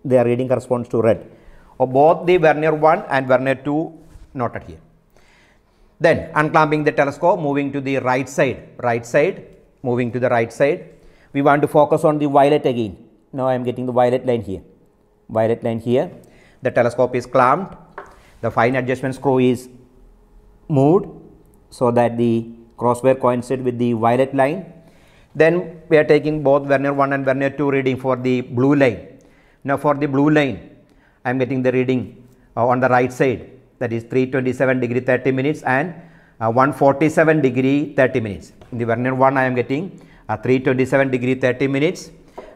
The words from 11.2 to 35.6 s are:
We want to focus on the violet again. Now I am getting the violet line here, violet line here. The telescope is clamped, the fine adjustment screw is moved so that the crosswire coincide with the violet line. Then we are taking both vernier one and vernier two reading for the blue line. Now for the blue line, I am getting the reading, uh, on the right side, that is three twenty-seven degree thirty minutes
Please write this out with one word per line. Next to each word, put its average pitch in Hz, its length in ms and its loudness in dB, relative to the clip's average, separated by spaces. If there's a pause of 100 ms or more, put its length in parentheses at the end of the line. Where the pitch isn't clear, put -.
We 139 80 -2
want 143 200 4
to 147 60 0
focus 151 360 2
on 151 160 2
the 147 80 -2
violet 143 380 2
again. 117 320 -4 (360)
Now 131 140 -4
I 131 60 0
am 127 100 -4
getting 123 220 -6
the 127 60 -6
violet 123 340 0
line 120 160 -2
here, 92 200 -10 (680)
violet 113 340 0
line 113 160 -4
here. 127 320 -2 (500)
The 127 100 -4
telescope 123 440 0
is 123 100 -4
clamped, 135 500 0 (640)
the 113 80 -2
fine 120 260 0
adjustment 127 400 -4
screw 131 240 0
is 123 300 0 (1000)
moved 147 400 2 (600)
so 120 220 -2
that 117 260 2
the 117 320 -2 (280)
crosswire 123 420 0
coincide 127 440 -2
with 123 140 -4
the 120 160 0
violet 123 400 0
line. 143 400 -2 (640)
Then 170 540 2
we 160 80 4
are 151 60 6
taking 151 380 0
both 139 260 2
vernier 139 260 0
one 139 200 0
and 135 120 -4
vernier 135 260 0
two 139 180 -2
reading 131 300 0
for 131 160 -2
the 123 260 -2
blue 131 340 2
line. 127 440 0 (440)
Now 135 140 -2
for 147 160 0
the 139 140 -4
blue 143 220 2
line, 143 460 0 (500)
I 127 40 -4
am 127 80 -2
getting 131 240 -2
the 127 100 2
reading, 127 520 -2 (320)
uh, 113 100 0
on 127 140 2
the 127 80 2
right 123 240 2
side, 131 400 -2 (280)
that 117 120 -4
is 113 120 -6
three 131 220 0
twenty-seven 127 540 -2
degree 123 220 -2
thirty 127 300 0
minutes 139 320 -2